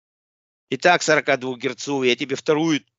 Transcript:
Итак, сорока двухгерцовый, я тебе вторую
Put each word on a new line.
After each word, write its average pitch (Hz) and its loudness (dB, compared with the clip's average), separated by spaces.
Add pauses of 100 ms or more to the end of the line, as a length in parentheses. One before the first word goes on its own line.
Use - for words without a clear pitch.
(680)
Итак, 175 2
сорока 147 2
двухгерцовый, 127 -4
я 120 2
тебе 139 -6
вторую 156 -2 (160)